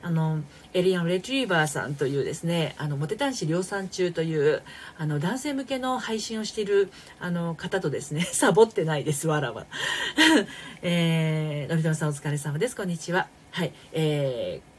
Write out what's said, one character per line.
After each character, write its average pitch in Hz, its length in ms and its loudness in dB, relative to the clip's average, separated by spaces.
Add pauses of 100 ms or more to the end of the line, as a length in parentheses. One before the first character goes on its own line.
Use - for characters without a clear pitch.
あ 175 100 -6
の、 156 320 0 (300)
エ 185 80 2
リ 185 140 4
ア 175 60 0
ン・ 165 60 0
レ 180 120 2
ト 214 120 -8
リ 269 140 0
ー - 20 -4
バ 165 160 4
ー 151 40 2
さ 113 200 -4
ん 143 80 -4
と 143 120 0
い 139 120 -2
う 123 40 2
で 95 100 -4
す 156 100 -12
ね、 170 340 0
あ 151 100 -4
の、 147 100 -2
モ 151 100 -4
テ 214 80 -4
男 277 180 0
子 185 140 -4
量 170 160 0
産 190 260 -6
中 180 220 0
と 170 100 -2
い 156 280 2
う、 147 120 2 (360)
あ 160 80 -4
の、 147 140 0
男 196 200 0
性 294 140 -4
向 269 120 -4
け 262 140 -4
の 254 200 -2
配 220 200 -4
信 220 200 -6
を 214 60 -4
し - 60 -8
て 220 100 -4
い 208 40 -2
る、 196 260 4 (280)
あ 175 120 -4
の、 170 240 -2
方 185 260 -4
と 165 80 0
で 113 120 -4
す - 100 -10
ね、 156 160 0
<laughs> - 40 -8
サ 247 200 4
ボ 196 120 10
っ 220 80 2
て 175 140 0
な 156 120 0
い 135 60 -2
で 147 100 0
す、 156 140 -2
わ 151 140 2
ら 120 100 -2
わ。 110 140 -12 (640)
<laughs> - 520 0
え 160 840 0
ー、 - 40 -2
の 165 60 2
り 160 60 2
た 165 60 2
ま 156 60 2
さ 156 100 -2
ん、 151 40 2
お 147 40 -2
疲 147 160 -6
れ 147 80 0
様 147 220 -4
で 220 80 0
す。 247 80 -6
こ 214 80 -6
ん 185 40 -4
に 170 100 -2
ち 170 140 -8
は。 180 160 0 (240)
は 180 140 -2
い。 - 80 -4 (200)
え 139 680 0 (180)